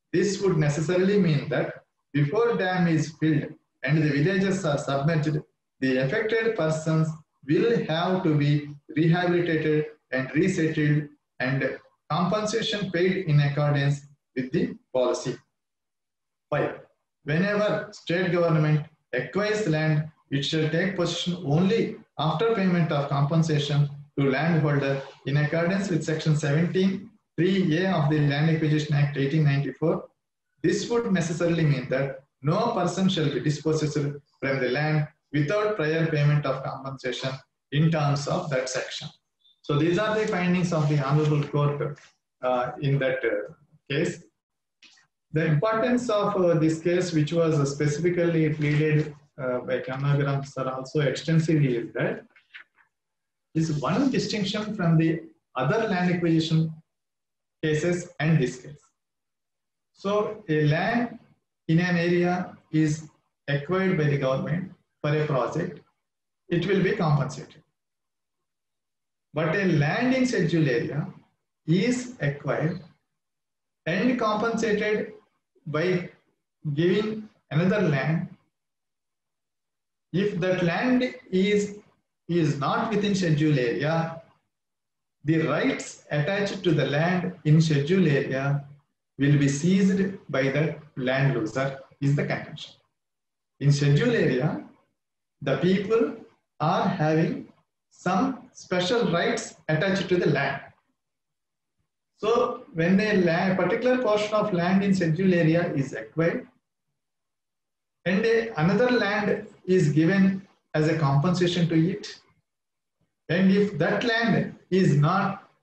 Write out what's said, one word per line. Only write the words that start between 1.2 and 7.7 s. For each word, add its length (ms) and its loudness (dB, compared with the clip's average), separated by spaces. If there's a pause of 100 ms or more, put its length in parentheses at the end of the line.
that 360 -6 (280)
before 460 2
dam 280 0
is 320 0
filled 260 0 (380)
and 200 2
the 80 2
villages 560 0
are 100 0
submerged, 640 -2 (420)
the 180 0
affected 560 0
persons 540 0 (400)
will 380 2